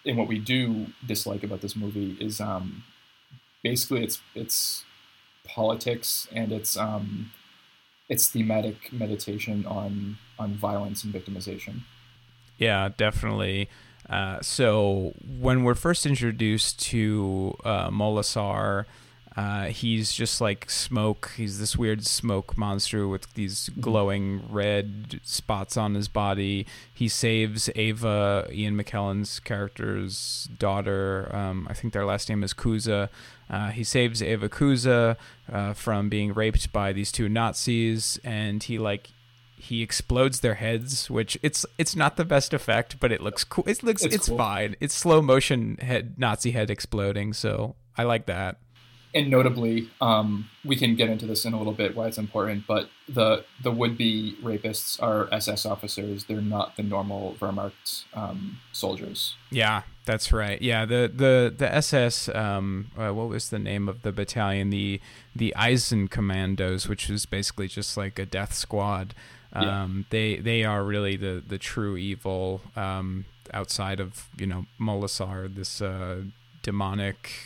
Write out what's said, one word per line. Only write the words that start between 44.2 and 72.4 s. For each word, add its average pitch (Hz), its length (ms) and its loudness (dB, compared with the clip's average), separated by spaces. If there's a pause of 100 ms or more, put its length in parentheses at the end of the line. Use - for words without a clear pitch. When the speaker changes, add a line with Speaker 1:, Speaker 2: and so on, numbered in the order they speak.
Speaker 1:
cool. 120 80 2
Speaker 2:
fine. 104 420 0
It's - 160 -2
slow 160 260 8
motion 131 560 4
head, 123 400 -2
Nazi 120 340 2
head 110 200 2
exploding, 101 600 -2
so 107 420 -2 (220)
I 117 60 2
like 117 220 2
that. 92 320 -4 (580)
Speaker 1:
And 147 160 4
notably, 120 580 4 (100)
um, 107 500 4 (160)
we 139 100 2
can 123 200 4
get 113 140 4
into 110 160 -2
this 107 200 -2
in 117 80 0
a 113 40 0
little 107 160 0
bit, 101 220 0
why 110 120 0
it's 113 120 -6
important, 104 480 -2
but 107 220 0 (180)
the, 110 380 4 (180)
the 123 80 2
would-be 113 720 0
rapists 110 580 -4
are 107 320 2
S 107 140 0
S 107 180 -2
officers. 101 600 -6
They're 107 160 -4
not 104 340 -2
the 107 80 -4
normal 98 560 -4
Wehrmacht, 98 640 -6 (100)
um, 98 460 -8 (140)
soldiers. - 640 -4 (140)
Speaker 2:
Yeah, 110 340 4 (220)
that's - 260 2
right. 104 300 0
Yeah, 113 240 2
the, 120 260 4
the, 127 460 6
the - 160 2
S 151 200 2
S, 123 360 4
um, 101 640 -2
uh, 107 160 -2
what 110 180 -2
was 104 200 -4
the 110 100 -4
name 101 300 -2
of 117 140 -6
the 104 80 -2
battalion? 98 580 0
The, 101 300 -2 (360)
the 113 220 0
Eisenkommandos, 98 1300 2
which 104 220 -2
was 104 160 -2
basically 98 440 -4
just, - 280 -6
like, 98 220 -6
a 98 60 -4
death 98 280 -4
squad. 101 640 -2 (380)
Speaker 1:
Yeah. 98 300 0
Speaker 2:
Um, 95 260 -4
they, 107 260 2
they 113 300 2
are 104 180 2
really 101 320 0
the, 92 320 -4
the 98 100 -6
true 101 400 -2
evil, 95 640 -2 (140)